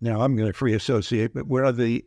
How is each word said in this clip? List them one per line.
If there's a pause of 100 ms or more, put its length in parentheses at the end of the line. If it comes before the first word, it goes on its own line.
now
I'm
gonna
free
associate,
but
one
of
the,